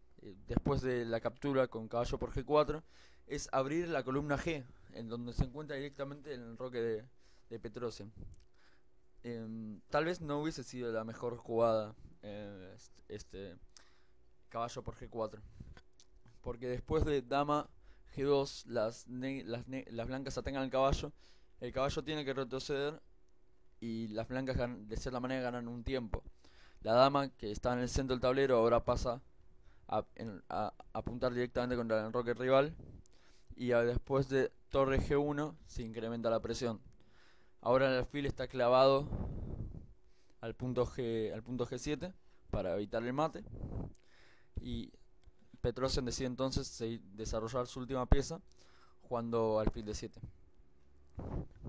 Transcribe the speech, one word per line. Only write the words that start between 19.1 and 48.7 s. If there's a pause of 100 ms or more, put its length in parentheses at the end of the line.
las
ne-,
las
blancas
atacan
al
caballo, (460)
el
caballo
tiene
que
retroceder (800)
y
las
blancas
gan-,
de
cierta
manera
ganan
un
tiempo. (600)
La
dama
que
está
en
el
centro
del
tablero
ahora
pasa (680)
a, (100)
en,
a, (200)
a
apuntar
directamente
contra
el
enroque
rival, (800)
y
a,
después
de (180)
torre
G
uno (120)
se
incrementa
la
presión. (800)
Ahora
el
alfil
está
clavado (1300)
al
punto
G,
al
punto
G
siete (360)
para
evitar
el
mate, (1120)
y (680)
Petrosian
decide
entonces
seguir, (140)
desarrollar
su
última
pieza (600)